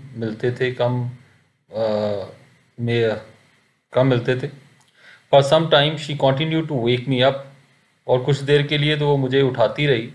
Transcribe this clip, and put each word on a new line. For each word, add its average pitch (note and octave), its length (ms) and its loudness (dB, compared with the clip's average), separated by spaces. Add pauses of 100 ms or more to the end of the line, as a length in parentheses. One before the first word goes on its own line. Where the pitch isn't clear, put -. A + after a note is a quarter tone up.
(160)
मिलते A2+ 360 -4
थे, B2+ 200 -4
कम, B2 380 -2 (640)
अ, G#2 480 -2 (560)
में, A#2 360 0 (760)
कम B2+ 140 2
मिलते B2+ 300 0
थे। - 120 -6 (840)
For C#3 80 8
some D#3+ 280 2
time D3+ 280 2
she D3 260 -8
continued D#3 440 0
to C#3 160 -4
wake A#2+ 240 0
me C3 140 0
up, C3+ 120 4 (760)
और B2+ 140 2
कुछ C#3 180 0
देर D3 220 2
के D3 160 -2
लिए D3+ 200 0
तो D3 80 -2
वो C#3+ 100 2
मुझे C3+ 260 0
उठाती B2 440 0
रही, A#2+ 280 0